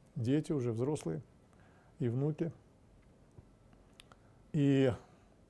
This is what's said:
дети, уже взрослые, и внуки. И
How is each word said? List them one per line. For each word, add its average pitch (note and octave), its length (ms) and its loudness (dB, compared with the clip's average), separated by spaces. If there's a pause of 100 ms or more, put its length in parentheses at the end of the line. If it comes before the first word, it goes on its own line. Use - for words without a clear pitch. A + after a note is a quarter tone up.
(160)
дети, C#3 360 0
уже B2 220 -2
взрослые, D3+ 500 -4 (760)
и B2+ 100 -2
внуки. D3 440 -2 (2000)
И C3+ 400 4 (560)